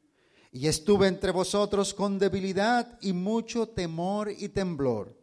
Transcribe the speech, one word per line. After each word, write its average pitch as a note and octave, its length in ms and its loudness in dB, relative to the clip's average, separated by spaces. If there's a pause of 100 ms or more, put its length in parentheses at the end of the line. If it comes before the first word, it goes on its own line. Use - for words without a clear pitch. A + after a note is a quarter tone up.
(520)
Y C3 160 -2
estuve G3 400 4
entre F#3+ 240 0
vosotros G3 600 0
con G3 240 -2
debilidad G3 840 0
y G3 120 -2
mucho A3+ 560 -2
temor F#3+ 640 -4
y F3 180 -8
temblor. C#3 760 -2